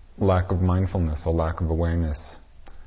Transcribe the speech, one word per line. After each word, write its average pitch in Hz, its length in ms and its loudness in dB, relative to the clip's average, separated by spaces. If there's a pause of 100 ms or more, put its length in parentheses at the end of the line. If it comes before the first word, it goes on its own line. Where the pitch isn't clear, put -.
(180)
lack 92 320 2
of 92 100 2
mindfulness 90 640 0
or 85 80 0
lack 80 300 0
of 82 80 0
awareness. 82 480 0 (680)